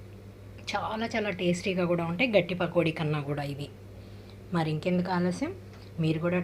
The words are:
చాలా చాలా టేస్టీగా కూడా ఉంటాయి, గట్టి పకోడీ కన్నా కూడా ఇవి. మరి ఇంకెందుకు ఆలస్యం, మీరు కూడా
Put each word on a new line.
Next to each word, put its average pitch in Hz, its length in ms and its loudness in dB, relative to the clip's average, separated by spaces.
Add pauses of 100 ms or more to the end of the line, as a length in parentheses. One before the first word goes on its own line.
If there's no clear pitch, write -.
(720)
చాలా 208 420 -2
చాలా 208 260 0
టేస్టీగా 175 540 2
కూడా 170 180 0
ఉంటాయి, 240 240 2
గట్టి 175 260 4
పకోడీ 165 380 4
కన్నా 151 300 2
కూడా 143 140 -2 (100)
ఇవి. 143 140 -8 (880)
మరి 156 200 2
ఇంకెందుకు 180 420 2
ఆలస్యం, 180 340 2 (520)
మీరు 160 220 4
కూడా 175 180 4